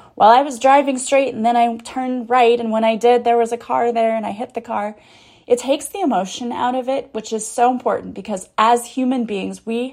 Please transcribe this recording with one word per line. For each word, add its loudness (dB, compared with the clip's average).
"Well, 6
I 8
was -8
driving 4
straight 0
and -4
then 2
I 2
turned -8
right, 4
and -4
when 0
I 2
did, 2
there 4
was 0
a -4
car -2
there 0
and -4
I -6
hit -10
the -8
car." -6
It 2
takes -4
the -8
emotion -2
out -4
of -6
it, -4
which -10
is -6
so 2
important, -4
because -10
as 4
human -2
beings, -8
we -4